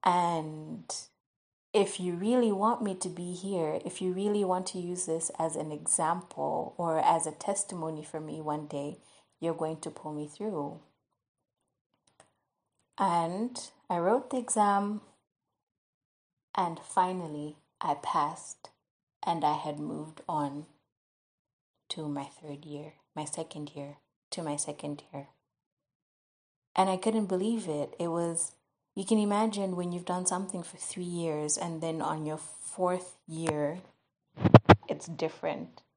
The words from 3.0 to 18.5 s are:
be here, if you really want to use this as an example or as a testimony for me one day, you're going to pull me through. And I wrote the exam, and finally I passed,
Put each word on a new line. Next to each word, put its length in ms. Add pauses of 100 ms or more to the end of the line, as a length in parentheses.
be 260
here, 500
if 160
you 120
really 320
want 240
to 100
use 280
this 320
as 180
an 160
example 1040
or 200
as 280
a 60
testimony 720
for 160
me 200
one 260
day, 320 (420)
you're 140
going 260
to 100
pull 240
me 120
through. 540 (2250)
And 760 (200)
I 80
wrote 320
the 80
exam, 640 (1500)
and 260
finally 760 (200)
I 180
passed, 720 (520)